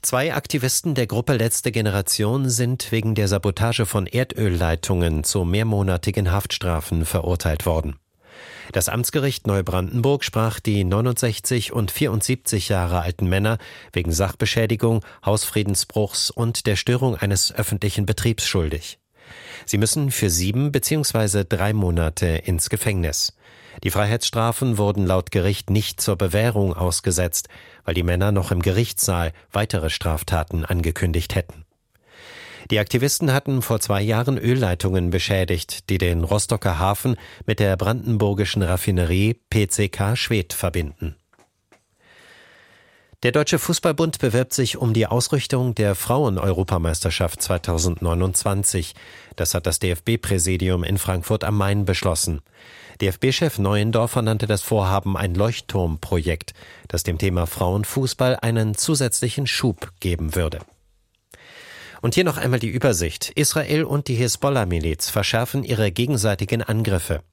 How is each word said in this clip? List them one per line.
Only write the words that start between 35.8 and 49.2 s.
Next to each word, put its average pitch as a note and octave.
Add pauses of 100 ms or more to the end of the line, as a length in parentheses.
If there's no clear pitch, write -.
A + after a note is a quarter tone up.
die F#2+
den F2
Rostocker G2
Hafen G2+ (300)
mit G#2+
der G2
brandenburgischen G#2
Raffinerie F#2 (140)
P G#2
C G2+
K G2+
Schwedt G#2+
verbinden. E2 (2000)
Der A#2+
Deutsche D3+
Fußballbund D#3+
bewirbt B2+
sich B2+
um A2+
die A2
Ausrichtung B2
der G#2
Frauen-Europameisterschaft F#2
zweitausendneunundzwanzig. F2+ (400)